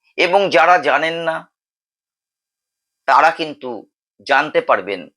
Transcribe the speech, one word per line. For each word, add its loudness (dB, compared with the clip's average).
এবং 0
যারা 4
জানেন -2
না -6
তারা 4
কিন্তু -8
জানতে 0
পারবেন -4